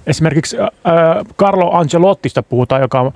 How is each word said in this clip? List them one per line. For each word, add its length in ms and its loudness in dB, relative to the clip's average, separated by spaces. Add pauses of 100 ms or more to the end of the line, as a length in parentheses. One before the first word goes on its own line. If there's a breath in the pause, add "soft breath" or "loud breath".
Esimerkiksi, 520 -2
ää, 100 -2 (680)
Carlo 360 2
Ancelottista 720 0
puhutaan, 380 0
joka 180 0
on 160 -2